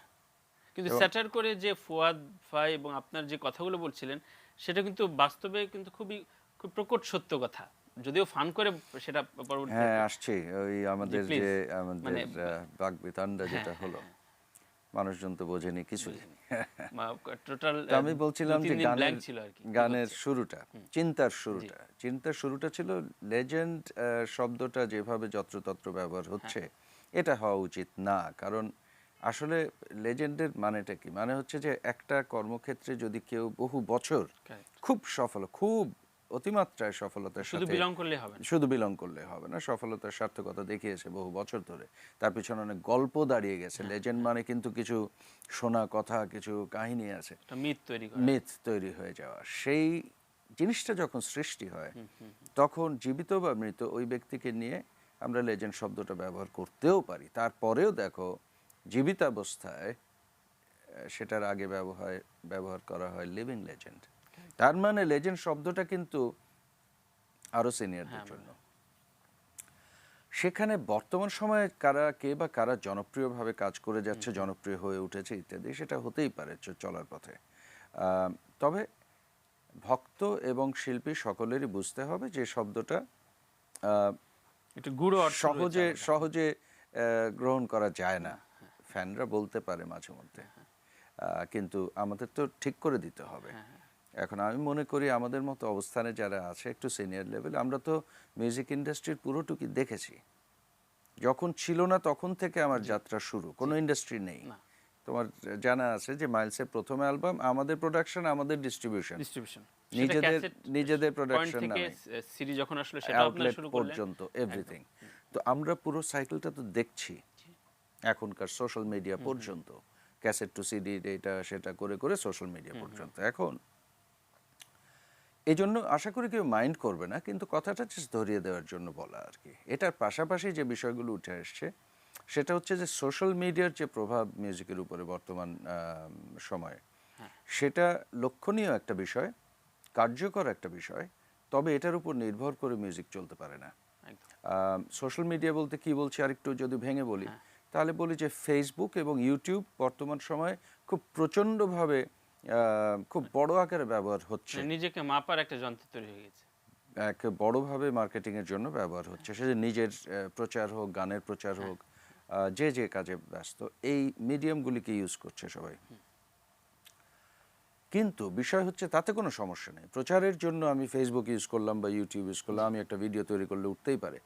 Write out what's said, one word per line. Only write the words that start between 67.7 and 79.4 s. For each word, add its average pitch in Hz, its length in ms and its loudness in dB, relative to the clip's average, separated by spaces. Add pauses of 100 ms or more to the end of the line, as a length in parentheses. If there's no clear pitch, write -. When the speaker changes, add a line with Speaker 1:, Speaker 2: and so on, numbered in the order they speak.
Speaker 2:
সিনিয়রদের 90 420 -6
Speaker 1:
হ্যাঁ, 107 120 -12
Speaker 2:
জন্য। 101 140 -16
Speaker 1:
মানে - 140 -20 (1800)
Speaker 2:
সেখানে 208 460 2
বর্তমান 185 520 0
সময়ে 208 400 2 (100)
কারা, 147 320 6
কে 139 240 -2
বা 160 120 0
কারা 120 280 2
জনপ্রিয়ভাবে 113 800 -2
কাজ 98 260 -2
করে 110 220 -2
যাচ্ছে, 107 300 -2
Speaker 1:
হুম, 98 80 -4
হুম। 98 80 0
Speaker 2:
জনপ্রিয় 95 300 -4
হয়ে 95 200 -2
উঠেছে 95 400 -6
ইত্যাদি, 92 360 -10
সেটা 139 260 -4
হতেই 120 300 -2
পারে 80 320 -10
চ-, 92 180 -10
চলার 87 300 -8
পথে। - 240 -16 (600)
আহ, 92 400 2 (260)
তবে 170 260 2 (960)